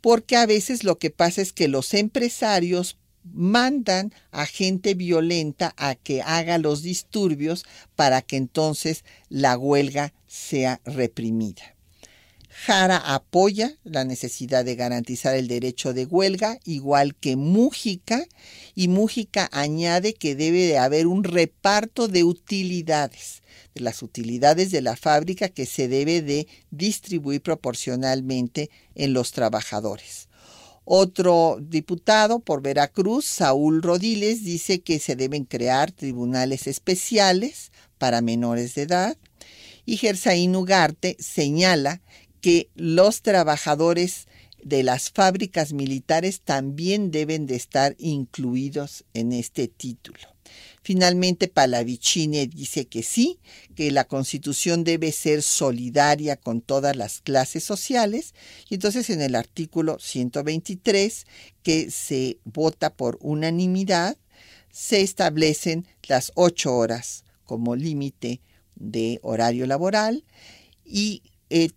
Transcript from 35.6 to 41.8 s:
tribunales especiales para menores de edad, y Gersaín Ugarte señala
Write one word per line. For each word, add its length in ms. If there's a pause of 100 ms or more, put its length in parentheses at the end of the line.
tribunales 800
especiales 1040 (260)
para 240
menores 540
de 60
edad, 360 (680)
y 140
Gersaín 560
Ugarte 640
señala 840 (440)